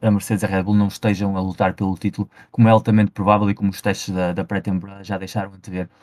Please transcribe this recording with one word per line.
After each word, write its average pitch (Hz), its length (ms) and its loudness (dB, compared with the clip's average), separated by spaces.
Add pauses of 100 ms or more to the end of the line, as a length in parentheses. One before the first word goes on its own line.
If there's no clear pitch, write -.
a 110 100 4
Mercedes 101 320 0
e - 20 -2
a 95 40 -2
Red 95 140 0
Bull 101 120 0
não 104 120 4
estejam 98 500 -2
a - 20 -2
lutar 92 340 0
pelo 95 240 -2
título, 101 320 -4 (220)
como 117 160 6
é 113 40 8
altamente 107 400 4
provável 101 380 2
e 101 40 0
como 101 160 -2
os 95 120 -10
testes 98 320 -4
da, 90 200 0
da 90 100 -4
pré-temporada 98 640 -6
já 95 120 -4
deixaram 98 360 -8
antever. 92 340 -8 (160)